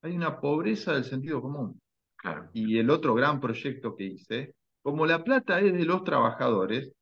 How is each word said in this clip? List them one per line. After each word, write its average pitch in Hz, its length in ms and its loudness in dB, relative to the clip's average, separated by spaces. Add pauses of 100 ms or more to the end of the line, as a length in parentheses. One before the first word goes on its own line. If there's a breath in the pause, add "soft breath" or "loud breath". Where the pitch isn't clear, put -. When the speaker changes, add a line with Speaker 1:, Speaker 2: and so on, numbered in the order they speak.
Speaker 1:
Hay 170 140 -4
una 160 240 -2
pobreza 170 540 0
del 131 100 0
sentido 139 380 -4
común. 131 360 -8 (460)
Speaker 2:
Claro. 80 300 -8
Speaker 1:
Y 110 240 0
el 113 100 4
otro 151 260 4
gran 139 240 2
proyecto 120 560 -6
que 98 100 -8
hice, 110 500 -8 (280)
como 151 220 0
la 165 180 2
plata 208 380 2
es 196 140 4
de 175 100 2
los 185 200 2
trabajadores 117 880 0 (120)